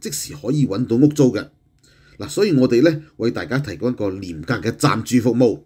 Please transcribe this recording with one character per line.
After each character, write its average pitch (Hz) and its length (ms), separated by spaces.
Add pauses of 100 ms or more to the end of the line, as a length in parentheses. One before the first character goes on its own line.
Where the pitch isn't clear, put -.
即 220 100
時 - 240
可 131 180
以 147 140
搵 135 200
到 113 100
屋 139 100
租 147 260
嘅。 98 160 (720)
嗱， 104 100
所 202 160
以 202 80
我 127 160
哋 120 140
呢， 156 200 (140)
為 117 140
大 87 160
家 127 120
提 107 180
供 107 140
一 123 40
個 101 160
廉 90 320
價 117 180
嘅 110 120
暫 110 300
住 120 200
服 117 120
務。 117 320